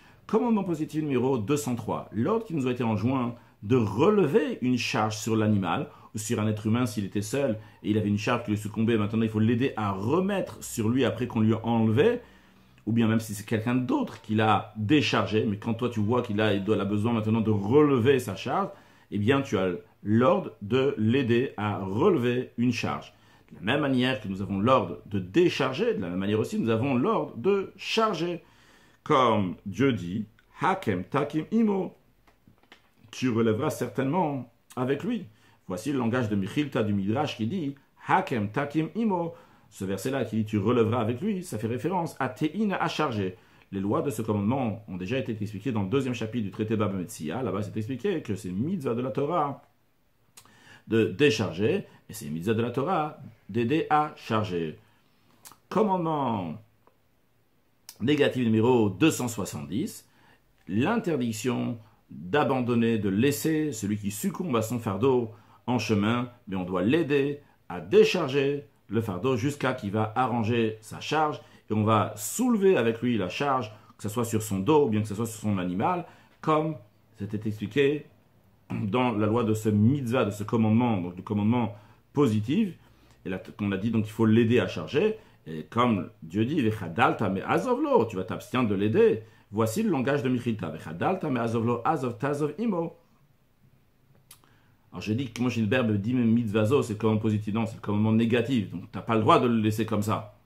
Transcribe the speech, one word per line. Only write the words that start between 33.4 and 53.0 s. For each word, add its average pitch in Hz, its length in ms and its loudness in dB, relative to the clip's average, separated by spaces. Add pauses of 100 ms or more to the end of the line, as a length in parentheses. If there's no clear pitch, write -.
certainement 135 840 -2 (220)
avec 135 280 -2
lui. 208 220 -4 (420)
Voici 92 240 -6
le 139 60 0
langage 117 320 0
de 104 60 -2
Mechilta 127 480 -2
du 104 100 0
Midrash 110 440 -2
qui 110 100 -2
dit, 143 260 -6 (340)
Hakem 139 440 0
Takim 156 420 -2
Imo, 185 400 -2 (380)
ce - 120 -12
verset-là 113 420 -4
qui 110 100 -4
dit 110 100 0
tu 104 140 0
relèveras 117 420 2
avec 117 180 -2
lui, 190 240 -4
ça 117 140 -8
fait 113 80 -4
référence 156 540 -2
à 131 100 -2
Te'in 202 400 -2 (100)
à 170 80 0
charger. 110 480 -2 (360)
Les 98 80 -6
lois 117 240 0
de 143 80 -2
ce 120 100 -4
commandement 110 640 -2
ont 92 100 -8
déjà 95 200 -4
été 127 240 -4
expliquées 104 300 -6
dans 110 120 0
le 92 60 -4
deuxième 127 240 0
chapitre 113 320 -4
du 92 60 -8
traité 110 240 -2
Baba 101 180 0
Metzia. 85 480 -6
Là-bas, 101 220 -2
c'est 104 140 -8
expliqué 135 440 -4
que 104 140 -6
c'est 90 160 -8
mitzvah 131 420 -4
de 120 80 -4
la 131 80 -4
Torah 143 540 -2 (1200)
de 110 180 4
décharger, 107 800 0 (240)
et - 40 -16
c'est - 160 -12
mitzvah 85 260 -2
de 113 80 0
la 120 80 -4
Torah 151 480 -2 (280)